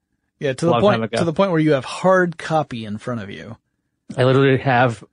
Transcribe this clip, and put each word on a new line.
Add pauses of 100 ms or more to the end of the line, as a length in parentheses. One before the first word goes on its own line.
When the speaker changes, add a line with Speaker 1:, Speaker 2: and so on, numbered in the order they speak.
(400)
Speaker 1:
Yeah,
to
Speaker 2:
A
Speaker 1:
the
Speaker 2:
long
Speaker 1:
point,
Speaker 2:
time
ago.
Speaker 1:
to
the
point
where
you
have
hard
copy
in
front
of
you. (560)
Speaker 2:
I
literally
have (100)